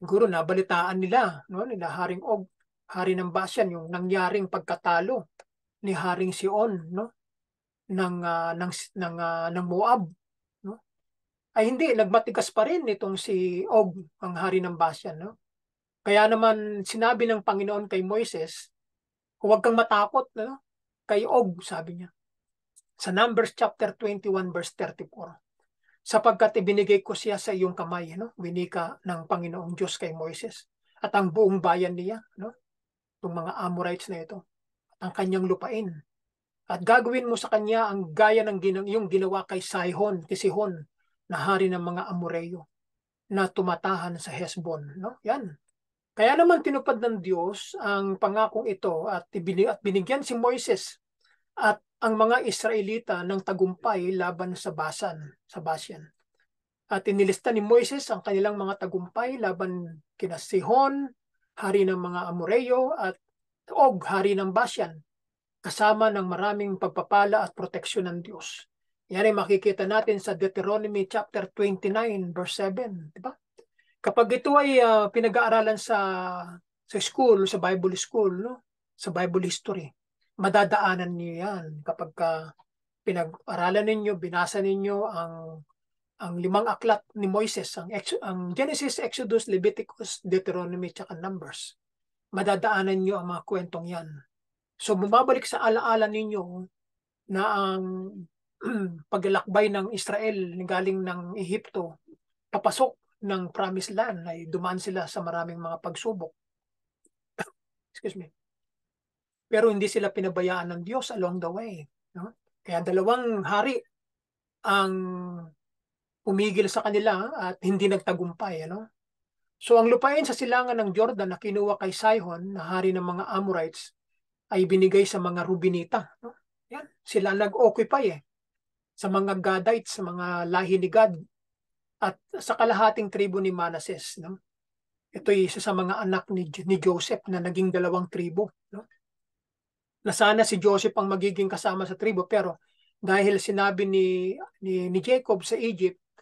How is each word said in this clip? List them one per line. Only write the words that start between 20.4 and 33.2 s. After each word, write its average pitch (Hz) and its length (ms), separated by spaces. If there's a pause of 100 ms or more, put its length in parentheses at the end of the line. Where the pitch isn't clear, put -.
Kay 214 160
Og," 185 400
sabi 170 360
niya. 175 120 (880)
Sa - 80
Numbers 214 480
chapter 208 400
twenty-one, 190 560
verse 175 240
thirty-four, - 600 (680)
"Sapagkat 220 560
ibinigay 202 400
ko 196 160
siya 202 240
sa 202 160
iyong 185 160
kamay," 170 480
no? 233 160
Winika 175 680
ng 165 200
Panginoong 170 480
Diyos 180 240
kay 165 160
Moises. 160 560 (320)
"At 208 160
ang 190 160
buong 190 280
bayan 180 360
niya, 196 240 (200)
no? 214 120 (680)